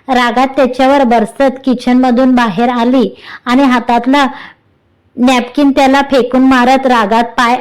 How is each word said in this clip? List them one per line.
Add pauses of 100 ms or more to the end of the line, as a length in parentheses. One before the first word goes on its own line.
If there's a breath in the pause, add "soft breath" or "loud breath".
रागात
त्याच्यावर
बरसत (100)
किचनमधून
बाहेर
आली (360 loud breath)
आणि
हातातला (920 loud breath)
नॅपकिन
त्याला
फेकून
मारत
रागात
पाय